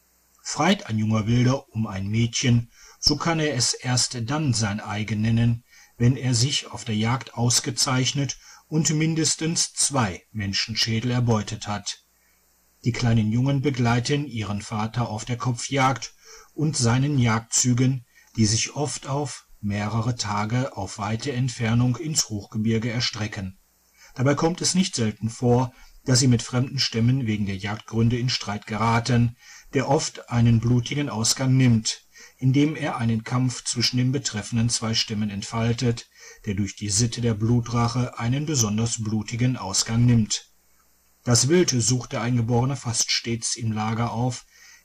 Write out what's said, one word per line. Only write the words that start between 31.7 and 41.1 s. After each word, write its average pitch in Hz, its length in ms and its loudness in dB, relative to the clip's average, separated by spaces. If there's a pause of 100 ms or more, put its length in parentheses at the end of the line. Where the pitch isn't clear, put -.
indem 143 360 2
er 160 220 -4
einen 113 260 0
Kampf 127 400 -2
zwischen 123 360 -2
den 127 120 2
betreffenden 117 580 -2
zwei 113 260 -2
Stämmen 107 360 -2
entfaltet, 117 800 -2 (360)
der 104 100 -4
durch 101 200 -4
die 101 140 -8
Sitte 117 320 0
der 117 140 0
Blutrache 120 840 0
einen 135 280 -2
besonders 113 580 0
blutigen 113 520 -2
Ausgang 117 480 0
nimmt. 120 440 2 (720)